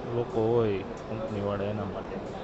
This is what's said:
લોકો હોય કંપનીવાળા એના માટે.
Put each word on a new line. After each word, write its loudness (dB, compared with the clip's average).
લોકો 0
હોય 6
કંપનીવાળા -2
એના -2
માટે. -6